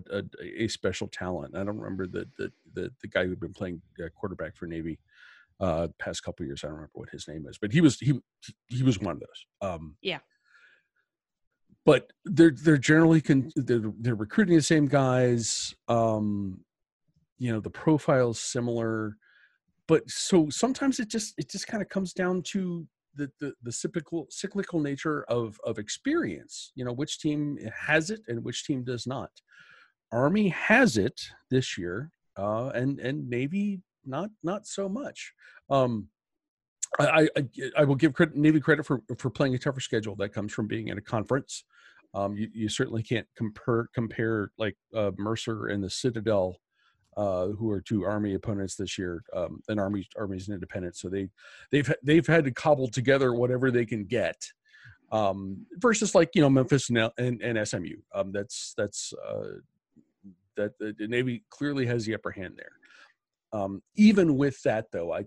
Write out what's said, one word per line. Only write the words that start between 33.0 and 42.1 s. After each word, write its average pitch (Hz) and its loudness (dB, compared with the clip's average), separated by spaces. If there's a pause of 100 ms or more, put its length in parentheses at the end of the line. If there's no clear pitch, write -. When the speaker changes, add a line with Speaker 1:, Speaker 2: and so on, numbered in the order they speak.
Speaker 1:
Navy 185 -2 (240)
not, 147 -6 (140)
not 196 -6
so 196 -6
much. - -10 (360)
Um, 123 2 (920)
I, 147 6
I, 156 6 (100)
I, 147 2 (360)
I 151 8
will 139 6
give 139 4
credit, 170 4
Navy 151 6
credit 151 4
for, 127 0 (160)
for 131 -4
playing 135 2
a - -2
tougher 135 -4
schedule. 110 -2
That 101 -4
comes 104 -6
from 110 -2
being 113 -4
in 95 -6
a 101 -8
conference. - -4 (480)